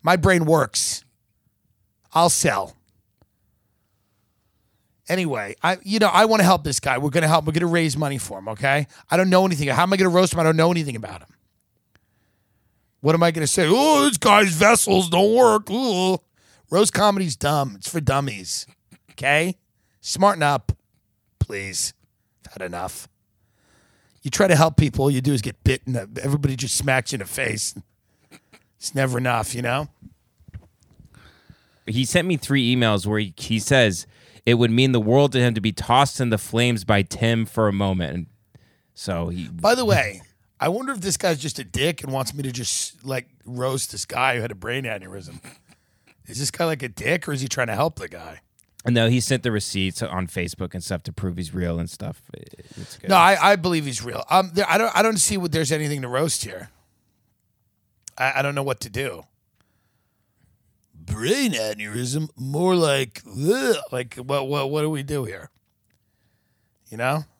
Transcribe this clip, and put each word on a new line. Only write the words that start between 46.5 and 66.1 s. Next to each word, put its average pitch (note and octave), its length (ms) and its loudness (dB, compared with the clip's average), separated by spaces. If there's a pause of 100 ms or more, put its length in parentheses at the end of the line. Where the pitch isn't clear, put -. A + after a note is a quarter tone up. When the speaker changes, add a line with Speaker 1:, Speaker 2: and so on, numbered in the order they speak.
Speaker 1:
guy, E3+ 140 -4
like, D3+ 180 -4
a B2 60 -8
dick, D3 380 -4
or E3+ 40 -6
is C3+ 100 -4
he C3+ 60 -6
trying B2 200 -4
to A2 80 -6
help D#3 220 -2
the - 100 -12
guy? D#2+ 340 -18 (440)
Speaker 2:
No, A#2 240 4
he B2 100 2
sent B2+ 220 -2
the A#2+ 100 -2
receipts G2 520 -4
on F2+ 240 -4
Facebook F2 480 -8
and F2+ 80 -10
stuff F2 200 -6
to - 80 -12
prove F2 260 -6
he's D#2+ 180 -8
real F2 240 -4
and E2+ 100 -6
stuff. - 320 -12 (560)
It's - 200 -18
good. - 120 -12
Speaker 1:
No, F#3+ 60 6
I, F#3 200 6 (180)
I - 20 4
believe E3 300 -2
he's A#2 180 -8
real. A#2+ 260 -8
Um, F#3 240 2
there, F#3 160 2
I F3+ 80 4
don't, A3+ 180 0
I F#3+ 60 4
don't A3 160 2
see G3+ 200 0
what F3 140 -4
there's D3+ 200 0
anything D3 320 -4
to B2+ 40 -8
roast C3 360 -2
here. F#2 260 -12 (1500)
I, C3 200 -2
I C#3 80 0
don't C#3+ 100 -2
know C#3+ 80 -4
what C#3 200 -4
to A2+ 100 -12
do. A2+ 320 -8 (1700)
Brain C#3+ 600 -2
aneurysm, A2+ 840 -6
more D3+ 380 0
like, C#3 520 0
ugh, G3 500 0 (140)
like, B2 260 -6
what, C3+ 300 -4
what, C#3 220 -2
what D3+ 140 -2
do D#3 80 -2
we D3 100 -6
do C#3 240 -6
here? F#2+ 240 -14 (1400)